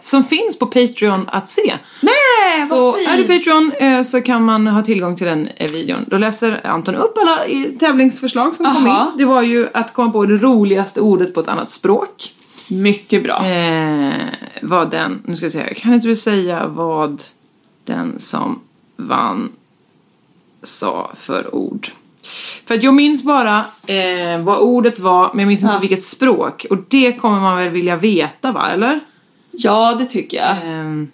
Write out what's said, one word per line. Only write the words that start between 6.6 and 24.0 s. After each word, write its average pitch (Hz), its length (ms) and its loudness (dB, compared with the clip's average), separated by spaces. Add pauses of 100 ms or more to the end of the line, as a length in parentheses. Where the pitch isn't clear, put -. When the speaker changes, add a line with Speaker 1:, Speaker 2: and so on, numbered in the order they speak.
Speaker 1:
Anton 165 280 -4
upp 440 240 -2
alla, 330 260 2
eh, 269 180 -2 (160)
tävlingsförslag 262 760 2
som 330 120 -2
kom 269 200 4
Speaker 2:
Aha. 214 260 2
Speaker 1:
in. 285 60 -6
Det 277 60 2
var 254 180 4
ju 233 320 0
att 226 180 -4
komma 233 200 0
på 208 140 2
det 208 100 4
roligaste 202 640 2
ordet 180 340 2
på - 60 0
ett - 80 -4
annat - 220 -6
språk. - 640 -2 (360)
Speaker 2:
Mycket 202 520 0
bra. - 240 -2
Speaker 1:
Eh, 160 640 0 (500)
vad 165 280 0
den, 165 360 -4
nu 170 100 -6
ska 170 100 -6
vi 156 40 -4
se 160 80 -6
här. - 160 -4
Kan 240 200 2
inte 233 140 2
du 226 80 2
säga 180 500 -2
vad 156 560 -4 (640)
den 85 340 -6
som - 420 -6 (360)
vann - 560 -4 (1080)
sa - 520 -6
för - 400 -8
ord? - 320 -6 (800)
För 233 80 -2
att 220 80 0
jag 269 120 6
minns 285 300 4
bara, 240 340 2 (280)
eh, 180 580 -2